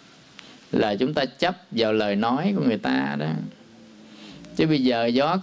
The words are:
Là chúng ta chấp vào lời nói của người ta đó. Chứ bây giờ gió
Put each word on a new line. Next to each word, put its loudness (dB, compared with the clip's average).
Là 0
chúng 0
ta 0
chấp -2
vào 0
lời 0
nói 0
của 0
người 2
ta -2
đó. -2
Chứ 2
bây 2
giờ 2
gió 2